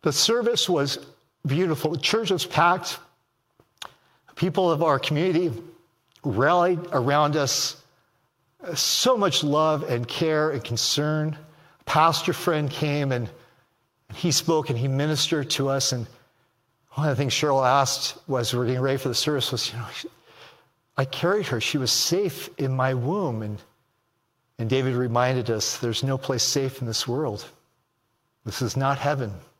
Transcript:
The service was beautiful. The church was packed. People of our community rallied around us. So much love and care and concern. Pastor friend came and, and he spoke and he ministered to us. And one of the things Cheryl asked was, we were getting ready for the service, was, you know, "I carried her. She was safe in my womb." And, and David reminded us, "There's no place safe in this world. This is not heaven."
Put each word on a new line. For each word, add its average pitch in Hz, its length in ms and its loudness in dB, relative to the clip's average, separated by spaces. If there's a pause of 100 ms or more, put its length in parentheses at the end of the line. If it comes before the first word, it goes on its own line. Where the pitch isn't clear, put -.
The 151 100 0
service 233 560 2
was 143 300 2 (480)
beautiful. 156 460 0
The 165 60 -4
church 220 320 0
was 180 140 0
packed. - 540 2 (1400)
People 180 340 2
of 156 120 2
our 147 160 4
community 165 520 2 (720)
rallied 165 560 2 (140)
around 143 440 2
us. - 460 -2 (920)
So - 420 2
much 202 260 2
love 151 420 2
and 120 220 -2
care 156 440 0
and 139 120 -4
concern. 151 760 -2 (480)
Pastor 160 480 4
friend 151 360 0
came 143 420 0
and, 120 180 -2 (800)
and - 80 -14
he 175 120 0
spoke 156 380 0
and 120 100 -2
he 135 100 0
ministered 143 640 0
to 139 200 0
us. 135 220 0
And 120 140 -4 (840)
one 151 180 -2
of 131 80 0
the 139 60 0
things 131 100 0
Cheryl 135 340 2
asked 135 520 2 (100)
was, 123 240 0
we 123 60 0
were 123 80 0
getting 127 160 0
ready 135 160 2
for 135 100 -4
the 120 60 -2
service, 147 380 0
was, - 200 -4
you 117 60 -8
know, 113 80 -6 (1120)
"I 135 80 0
carried 185 400 -2
her. 113 160 -2
She - 160 -2
was 127 120 0
safe - 680 -2
in 131 180 -2
my 131 160 2
womb." 131 480 -2
And, 107 180 -6 (1000)
and 113 100 -4
David 131 280 2
reminded 123 520 2
us, 110 300 -2
"There's 117 240 -2
no 135 160 -2
place 131 240 -2
safe 135 400 -2
in 123 40 -4
this 113 220 -4
world. 131 380 -4 (1000)
This - 160 -8
is 123 160 -2
not 135 220 0
heaven." 135 340 -2 (280)